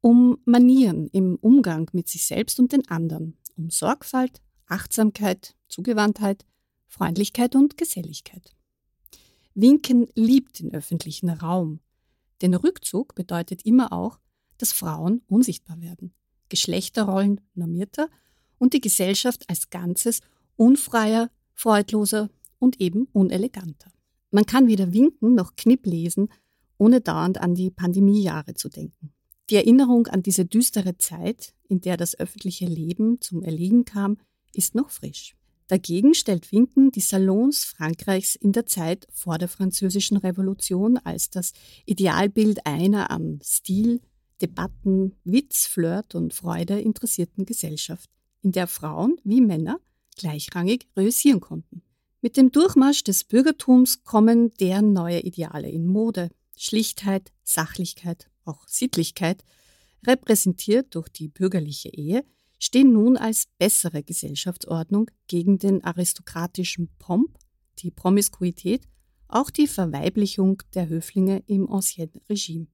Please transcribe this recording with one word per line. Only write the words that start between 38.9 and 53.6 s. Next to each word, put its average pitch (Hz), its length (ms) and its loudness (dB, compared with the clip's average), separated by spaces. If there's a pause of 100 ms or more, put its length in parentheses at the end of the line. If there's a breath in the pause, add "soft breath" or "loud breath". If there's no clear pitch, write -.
vor 160 280 -6
der 175 80 -4
Französischen 196 720 -2
Revolution 190 800 0
als 170 340 -6
das 180 220 -8 (320 soft breath)
Idealbild 202 840 0
einer 185 420 0
an 160 340 -8
Stil, 220 560 -2 (420)
Debatten, 190 840 -4
Witz, - 420 -2
Flirt 175 480 -4
und 165 200 -6
Freude 170 460 -6
interessierten 196 680 -4
Gesellschaft, 160 640 -10 (320)
in 190 100 0
der 180 160 -2
Frauen 165 560 -4
wie 226 180 2
Männer 196 380 0 (380)
gleichrangig 175 800 -6
reüssieren 214 460 2
konnten. - 400 -16 (400)
Mit - 160 -2
dem 262 140 8
Durchmarsch 285 520 4
des - 200 -2
Bürgertums 254 800 4